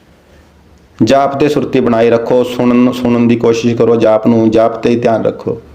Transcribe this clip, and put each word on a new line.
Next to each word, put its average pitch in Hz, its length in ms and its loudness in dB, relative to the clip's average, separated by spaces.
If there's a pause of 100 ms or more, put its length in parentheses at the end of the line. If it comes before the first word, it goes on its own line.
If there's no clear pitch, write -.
(1040)
ਜਾਪ 135 360 0
ਤੇ 147 80 2
ਸੁਰਤੀ 135 320 -2
ਬਣਾਈ 117 300 2
ਰੱਖੋ, 120 340 0
ਸੁਣਨ, 123 480 0
ਸੁਣਨ 120 360 0
ਦੀ 117 80 2
ਕੋਸ਼ਿਸ਼ 117 380 0
ਕਰੋ 117 220 2
ਜਾਪ 110 300 0
ਨੂੰ, 113 240 2
ਜਾਪ 110 320 0
ਤੇ 120 80 0
ਹੀ 117 60 0
ਧਿਆਨ 113 280 -2
ਰੱਖੋ, - 360 -6 (140)